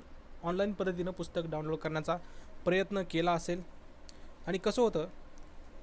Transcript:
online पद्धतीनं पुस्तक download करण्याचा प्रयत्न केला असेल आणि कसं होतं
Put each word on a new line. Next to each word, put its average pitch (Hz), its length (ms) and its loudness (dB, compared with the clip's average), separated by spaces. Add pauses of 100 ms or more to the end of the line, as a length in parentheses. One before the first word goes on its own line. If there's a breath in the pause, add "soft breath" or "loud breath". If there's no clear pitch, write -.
(440)
online 190 300 2
पद्धतीनं 185 380 0
पुस्तक 170 340 -2
download 156 320 0
करण्याचा 156 400 0 (480 loud breath)
प्रयत्न 190 360 4 (100)
केला 170 200 4
असेल 175 420 0 (760 loud breath)
आणि 180 100 2
कसं 220 240 4
होतं 185 260 4 (760)